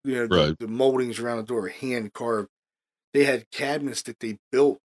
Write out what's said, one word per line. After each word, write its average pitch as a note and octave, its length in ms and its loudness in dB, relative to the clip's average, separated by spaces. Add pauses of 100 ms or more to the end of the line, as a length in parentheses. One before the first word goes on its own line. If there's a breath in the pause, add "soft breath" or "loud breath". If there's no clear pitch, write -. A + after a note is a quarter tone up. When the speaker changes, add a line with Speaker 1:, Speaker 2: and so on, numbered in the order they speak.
Speaker 1:
you C3+ 120 -2
know, A#2+ 120 -2
the, G2 80 2
Speaker 2:
Right. D#2 240 2
Speaker 1:
the - 80 -10
moldings B2 520 2
around A#2+ 180 -4
the A2+ 60 -6
door A2 260 -4
hand-carved. A#2 800 -4 (640)
They C#3+ 100 6
had C3 280 0
cabinets C#3+ 520 -4
that - 160 -12
they A2 180 -8 (140)
built C#3 340 4